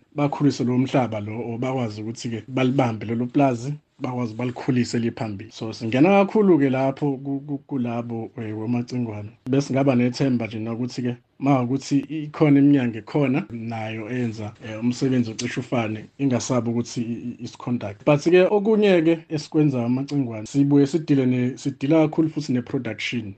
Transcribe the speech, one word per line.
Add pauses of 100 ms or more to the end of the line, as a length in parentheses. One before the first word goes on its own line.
(160)
bakhulise
lowo
mhlaba
lo,
or
bakwazi
ukuthi-ke
balibambe
lolo
pulazi, (240)
bakwazi
balikhulise
liye
phambili.
So,
singena
kakhulu-ke
lapho
ku-,
ku-,
kulabo,
eh,
womacingwane. (160)
Bese
ngaba
nethemba
nje
nokuthi-ke, (220)
ma
ukuthi
ikhona
iminyango
ekhona
nayo
eyenza, (120)
eh,
umsebenzi
ocishe
ufane, (140)
ingasabi
ukuthi
i-,
i-,
isiconduct.
But-ke
okunye-ke (100)
esikwenza
amacingwane,
sibuye
sidile
ne-,
sidila
kakhulu
futhi
ne-production,